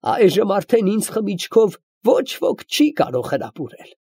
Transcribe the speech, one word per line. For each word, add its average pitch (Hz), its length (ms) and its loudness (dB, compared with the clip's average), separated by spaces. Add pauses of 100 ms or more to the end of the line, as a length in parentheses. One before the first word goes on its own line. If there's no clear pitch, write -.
Այժմ 190 460 2
արդեն 202 380 0
ինձ 208 220 -2
խմիչքով 208 640 0 (280)
ոչ 262 320 2
ոք - 280 -2
չի - 260 2
կարող 127 380 -2
հրապուրել։ - 640 -10 (120)